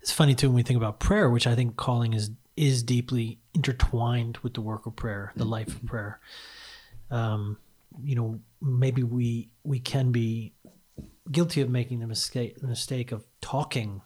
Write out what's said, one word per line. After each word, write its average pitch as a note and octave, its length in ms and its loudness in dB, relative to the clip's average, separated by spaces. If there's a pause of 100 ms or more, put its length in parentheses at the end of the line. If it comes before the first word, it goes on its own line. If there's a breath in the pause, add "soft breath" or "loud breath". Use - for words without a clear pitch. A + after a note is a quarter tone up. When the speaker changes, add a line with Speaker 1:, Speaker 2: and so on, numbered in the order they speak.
Speaker 1:
It's - 100 -4
funny, C#3+ 240 6
too, C#3 140 2
when B2+ 60 4
we A#2+ 80 4
think B2 140 2
about A2 220 -2
prayer, G3 300 4
which A#2 180 4
I A#2 80 4
think A#2+ 200 0
calling A#2+ 380 2
is, G#2+ 180 -2 (240)
is C3+ 280 4
deeply A#2+ 560 0 (140)
intertwined A#2+ 840 0
with - 160 -6
the A#2 80 -6
work G#2+ 240 -6
of A2 100 -10
prayer, G2+ 400 -6
the A#2 80 -2
Speaker 2:
Mm-hmm. A2+ 80 -2
Speaker 1:
life A2 160 -4
of - 180 -10
prayer. G#2 340 -8 (920 loud breath)
Um, G#2+ 460 -2 (460)
you C#3 120 0
know, A2+ 240 -2 (220)
maybe C3 420 2
we, A#2 460 0 (140)
we C#3 160 0
can B2+ 320 0
be A2+ 420 0 (760)
guilty D3+ 300 2
of B2 80 2
making B2 300 0
the A2+ 80 -6
mistake, A2+ 520 -4
the C3+ 80 -6
mistake B2 440 -4
of G#2+ 140 -8 (160)
talking A2+ 640 -4